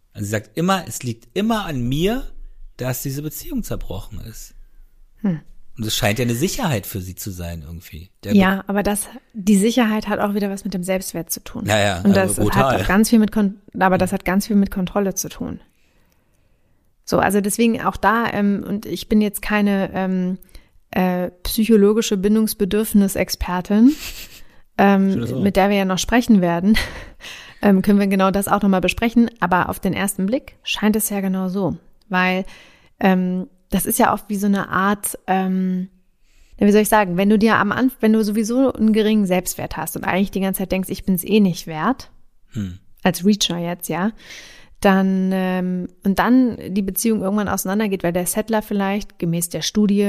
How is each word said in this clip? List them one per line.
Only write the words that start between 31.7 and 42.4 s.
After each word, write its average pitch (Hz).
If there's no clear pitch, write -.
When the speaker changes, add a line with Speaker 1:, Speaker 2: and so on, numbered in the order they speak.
Speaker 2:
weil, 185
ähm, 185
das 190
ist -
ja 220
oft -
wie 208
so 202
eine 196
Art, 202
ähm, 185
ja, 202
wie 208
soll 208
ich 202
sagen, 196
wenn 202
du 220
dir 214
am 202
Anf-, -
wenn 220
du 220
sowieso 226
einen 214
geringen 214
Selbstwert -
hast 160
und -
eigentlich 185
die 196
ganze 190
Zeit 185
denkst, 190
ich -
bin's 185
eh 214
nicht 180
wert, 165